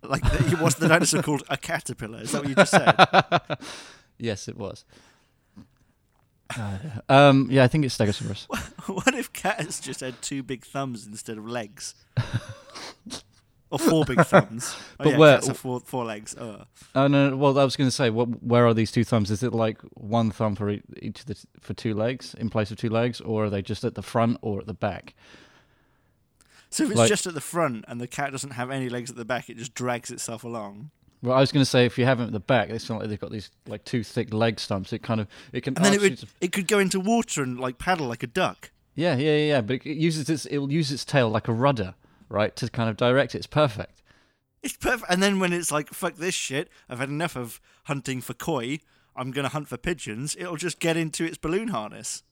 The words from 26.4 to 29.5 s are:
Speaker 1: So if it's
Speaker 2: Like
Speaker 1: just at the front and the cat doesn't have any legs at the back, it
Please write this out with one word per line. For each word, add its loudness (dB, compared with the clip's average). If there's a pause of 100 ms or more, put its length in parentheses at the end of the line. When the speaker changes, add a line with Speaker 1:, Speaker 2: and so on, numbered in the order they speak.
Speaker 1:
So -2
if 2
it's 2
Speaker 2:
Like 8
Speaker 1:
just 2
at -10
the -6
front -2
and -12
the -8
cat -6
doesn't -8
have -8
any -4
legs -6
at -14
the -10
back, -6
it -16